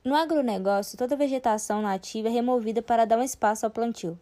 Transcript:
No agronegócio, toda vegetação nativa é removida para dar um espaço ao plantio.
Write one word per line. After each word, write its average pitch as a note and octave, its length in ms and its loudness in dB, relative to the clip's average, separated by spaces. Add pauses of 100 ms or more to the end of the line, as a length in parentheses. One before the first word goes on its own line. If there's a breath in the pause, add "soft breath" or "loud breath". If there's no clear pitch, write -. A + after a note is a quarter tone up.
No C4 140 0
agronegócio, G#3+ 840 0
toda B3+ 160 0
vegetação B3 640 0
nativa G#3 460 -4
é A3+ 40 0
removida A#3+ 480 0
para A3+ 260 2
dar A3+ 120 4
um B3 60 2
espaço A3 420 0
ao G#3+ 60 0
plantio. A3 500 -4